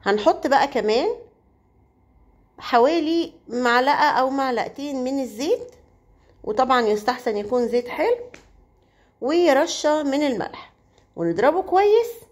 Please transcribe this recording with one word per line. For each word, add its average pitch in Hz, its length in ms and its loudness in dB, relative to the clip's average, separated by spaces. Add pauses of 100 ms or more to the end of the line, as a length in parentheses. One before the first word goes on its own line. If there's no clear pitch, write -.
هنحط 302 440 0
بقى 269 200 4
كمان 233 400 0 (1500)
حوالي 311 760 2 (140)
معلقة 247 640 2
أو 262 200 2
معلقتين 269 720 -4
من 269 180 -2
الزيت، 269 540 -4 (680)
وطبعًا 247 380 0
يستحسن 214 560 -2
يكون 233 300 -2
زيت 240 200 -2
حلو، 466 300 -2 (1040)
ورشة 302 840 2
من 285 240 0
الملح، - 460 -6 (420)
ونضربه 208 460 0
كويس. 415 500 2 (200)